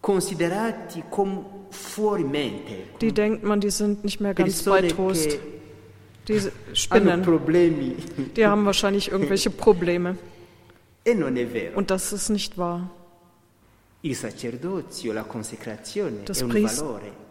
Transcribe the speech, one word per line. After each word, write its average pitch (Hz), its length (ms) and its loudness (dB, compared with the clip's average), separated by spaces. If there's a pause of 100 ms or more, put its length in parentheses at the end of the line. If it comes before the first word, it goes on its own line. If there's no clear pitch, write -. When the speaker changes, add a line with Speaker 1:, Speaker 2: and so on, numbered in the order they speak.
Speaker 1:
Considerati 185 1080 -2
come 196 340 -2 (260)
fuori 208 540 -2
mente. 131 500 -4 (260)
Speaker 2:
Die 220 140 2
denkt 214 300 0
man, 208 180 2
die 202 80 0
sind 208 340 -2
nicht 202 160 -4
mehr 202 140 0
ganz 185 300 2
bei 196 180 6
Speaker 1:
Persone 180 140 2
Speaker 2:
Trost. 180 340 0
Speaker 1:
che 143 100 -2 (880)
Speaker 2:
Diese 208 240 0
Speaker 1:
hanno - 240 -12
Speaker 2:
spinnen. 185 460 6
Speaker 1:
problemi. 160 720 4 (400)
Speaker 2:
Die 220 100 6
haben 208 200 6
wahrscheinlich 196 460 2
irgendwelche 196 400 2
Probleme. 175 680 4 (880)
Speaker 1:
E 233 100 4
non 139 240 0
è 123 80 0
vero. 104 320 -4
Speaker 2:
Und 196 140 0
das 190 220 -2
ist 202 160 -4
nicht 202 280 -2
wahr. 175 320 -4 (1120)
Speaker 1:
Il 135 140 -2
sacerdozio, 123 1000 -6
la 107 100 -4
consecrazione 113 1040 -8
Speaker 2:
Das 190 160 -4
Speaker 1:
è - 40 -2
un - 40 -2
Speaker 2:
Priest-, 208 320 2
Speaker 1:
valore. 107 300 -8 (200)